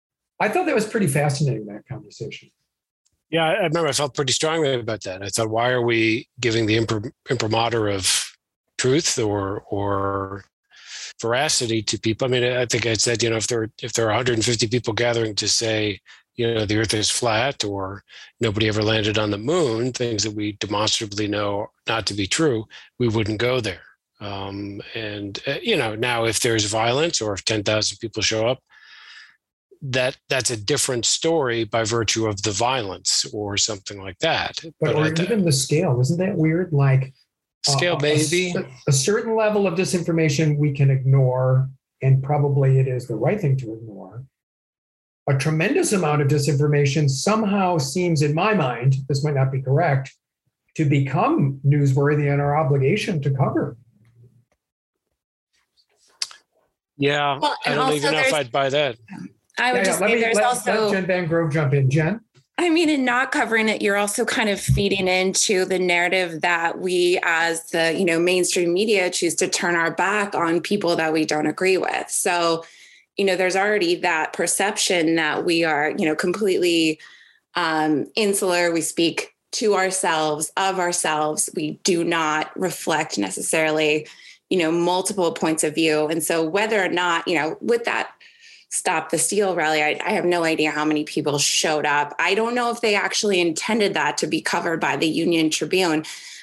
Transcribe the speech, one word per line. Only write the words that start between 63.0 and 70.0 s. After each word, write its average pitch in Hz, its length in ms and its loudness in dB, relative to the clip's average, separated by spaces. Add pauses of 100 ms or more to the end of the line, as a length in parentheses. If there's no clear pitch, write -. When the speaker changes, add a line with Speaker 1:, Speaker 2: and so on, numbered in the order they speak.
Speaker 3:
not 247 280 0
covering 220 360 2
it, 208 140 -2
you're 202 140 2
also 208 280 0
kind 220 240 0
of 196 120 -2
feeding 196 480 0
into 185 560 2
the 185 140 0
narrative 175 600 0
that 170 400 0
we 180 420 2
as 165 480 0
the, 165 240 2
you 180 100 0
know, 165 140 2
mainstream 175 540 0
media 190 380 2
choose 165 260 -2
to 180 120 0
turn 175 280 0
our 165 140 2
back 202 440 -2